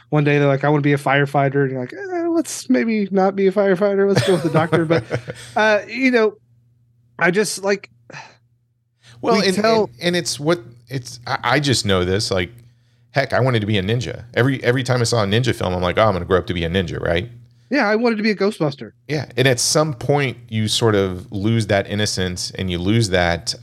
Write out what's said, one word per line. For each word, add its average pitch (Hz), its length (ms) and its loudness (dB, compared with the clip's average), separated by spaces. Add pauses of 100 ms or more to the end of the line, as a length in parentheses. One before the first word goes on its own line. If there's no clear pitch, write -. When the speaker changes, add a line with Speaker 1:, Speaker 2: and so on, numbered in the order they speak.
Speaker 1:
one 151 140 2
day 143 160 4
they're 143 80 4
like, 135 160 2
"I 143 60 2
wanna 151 120 2
be 143 120 2
a 139 40 2
firefighter." 139 640 2
And 131 120 0
you're 131 80 -6
like, 123 120 -10
"Eh, 370 360 -6
let's - 380 -4
maybe 226 440 0
not 196 240 2
be 196 100 2
a 190 60 2
firefighter. 196 600 2
Let's 190 140 2
go 190 80 4
with 165 100 2
the 160 60 0
doctor." 160 340 2
But, 160 200 0 (300)
Speaker 2:
<laughs> - 220 -14
Speaker 1:
uh, 214 320 2
you 254 220 0
know, 220 280 2 (840)
I 170 100 2
just, 196 340 -2
like, 202 280 -4 (1300)
Speaker 2:
Well, 226 180 2
Speaker 1:
we 196 100 2
Speaker 2:
and, 185 60 0
Speaker 1:
tell 220 280 2
Speaker 2:
and, - 180 -8
and 175 140 0
it's - 240 -4
what, 170 220 0 (260)
it's, - 400 -10
I, 131 160 -4
I 123 160 2
just 143 260 0
know 95 200 2
this, 95 260 0
like, 92 180 2 (640)
heck, 139 220 -2
I 98 60 2
wanted 123 200 2
to 104 80 -2
be 107 100 2
a 92 60 0
ninja. 110 500 -4
Every, 127 300 0
every 123 180 2
time 123 180 0
I 120 40 0
saw 113 200 0
a 98 40 -2
ninja 113 280 2
film, 92 200 -4
I'm 90 80 -2
like, 90 160 0
"Oh, 110 80 6
I'm 101 60 2
gonna 85 120 -4
grow 90 140 2
up - 80 -4
to 90 80 -4
be 85 80 -4
a 82 80 -2
ninja," 82 280 -2
right? 85 300 -2 (400)
Speaker 1:
Yeah, 254 200 0
I 214 60 0
wanted 233 220 0
to 208 60 -4
be 220 60 2
a 208 60 0
Ghostbuster. 165 560 -4 (160)
Speaker 2:
Yeah, 143 180 -4 (100)
and 135 120 2
at 123 120 2
some 151 360 0
point, 139 420 -2 (100)
you 107 200 -2
sort 110 260 2
of 95 380 -2
lose 107 360 0
that 98 200 2
innocence 95 640 -4
and 92 180 -6
you 87 80 -2
lose 104 320 0
that, 87 540 0